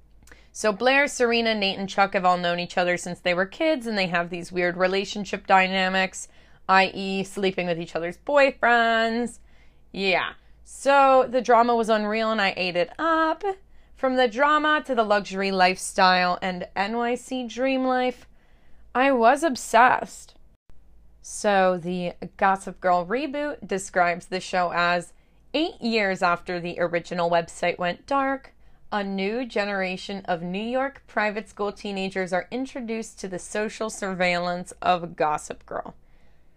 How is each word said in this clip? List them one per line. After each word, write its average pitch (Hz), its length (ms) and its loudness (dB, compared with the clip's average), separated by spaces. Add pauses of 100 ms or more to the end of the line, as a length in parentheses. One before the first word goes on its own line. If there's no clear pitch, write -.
(500)
So 214 220 0
Blair, 262 340 4
Serena, 233 480 0
Nate, 196 240 -2
and 190 100 -6
Chuck 196 260 0
have 185 100 0
all 180 140 4
known 175 200 -2
each 175 200 -4
other 180 180 2
since 175 240 -10
they 180 140 0
were 185 120 0
kids, 294 400 -2
and 220 100 -4
they 190 120 0
have 175 220 -2
these 175 200 -10
weird 180 260 0
relationship 196 720 -2
dynamics. 190 800 2 (440)
I 190 240 6
E 196 300 -4
sleeping 185 420 -2
with 170 120 -2
each 170 160 -10
other's 170 220 -6
boyfriends. 233 1200 2 (520)
Yeah. 180 420 0 (300)
So 269 640 4
the 240 140 0
drama 240 320 6
was 226 160 0
unreal 214 400 0
and 220 100 0
I 190 160 2
ate 180 200 -4
it 175 220 0
up. 320 460 0 (520)
From 262 180 0
the 254 140 4
drama 294 580 2
to 262 80 -2
the 226 80 4
luxury 196 480 0
lifestyle 185 880 2
and 185 360 -6
N 202 200 -2
Y 240 200 -2
C 254 300 -8
dream 262 380 -2
life, 254 420 -2 (680)
I 262 160 4
was 262 320 4
obsessed. - 960 2 (840)
So 190 560 2
the 175 380 -6 (220)
Gossip 190 440 0
Girl 180 240 2
reboot 277 640 -6
describes 180 600 -2
the 180 140 -6
show 175 320 -2
as 175 400 0 (400)
eight 330 300 -4
years 208 400 0
after 175 380 -2
the 175 180 -8
original 170 500 -2
website 170 500 -2
went 175 280 -4
dark, 269 480 -2 (380)
a 202 120 -2
new 196 400 -4
generation 196 800 -4
of 170 160 -2
New 180 200 -6
York 262 440 -4
private 214 420 -4
school 208 240 -6
teenagers 190 600 -6
are 180 180 -2
introduced 226 680 -8
to 196 80 -10
the 185 100 -8
social 220 520 -6
surveillance 180 920 -4
of 170 360 0
Gossip - 500 -4
Girl. - 280 -10 (640)